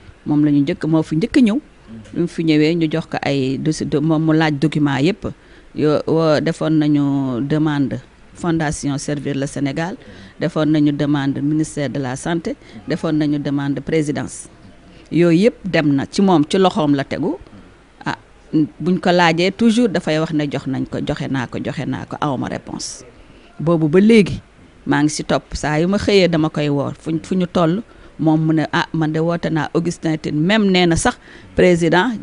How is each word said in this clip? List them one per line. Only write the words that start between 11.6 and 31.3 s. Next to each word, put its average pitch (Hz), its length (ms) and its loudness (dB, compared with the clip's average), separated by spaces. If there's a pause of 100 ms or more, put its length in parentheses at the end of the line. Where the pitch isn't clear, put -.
de 143 100 -6
la 131 160 -4
Santé, 170 400 -4 (320)
defoon 160 260 -4
nañu 147 260 0
demande 139 400 -4
présidence. 147 680 -4 (640)
Yooyu 165 340 4
yépp 247 200 4
dem 151 320 0
na 135 160 0
ci - 100 0
moom, 180 280 4
ci 196 80 0
loxoom 170 360 2
la 139 120 0
tegu. 226 300 -4 (720)
Ah, - 120 -6 (600)
buñ 175 200 0
ko 185 100 -2
laajee 175 440 2
toujours 233 340 2
dafay 160 320 -2
wax 160 140 -2
ne 151 180 0
jox 139 160 -6
nañ 131 180 -4
ko, - 140 -6
joxe 147 320 -4
naa 131 160 -4
ko, 117 160 -8
joxe 131 240 -6
naa 131 180 -6
ko, - 140 -12
awma 131 300 -4
réponse. - 560 -12 (540)
Boobu 160 280 2
ba 160 140 4
léegi 214 400 4 (440)
maa 143 180 0
ngi 151 60 2
ci 151 140 -6
topp, - 300 -4
saa 151 260 -4
yu 170 80 0
ma 202 100 0
xëyee 196 300 2
dama 156 220 0
koy 151 200 -2
woo, 139 220 -2
fuñ, 160 320 -6
fu - 120 -4
ñu 180 120 0
toll, 175 340 0 (380)
moom 156 260 4
mu 160 80 2
ne, 151 180 2
"Ah, 165 220 0
man 156 180 0
de 160 80 -2
woote 170 300 -2
naa 156 240 -2
Augustin 170 440 -2
Tine." 151 220 -6
Même 202 300 2
nee 180 160 4
na 165 100 4
sax 247 220 0 (380)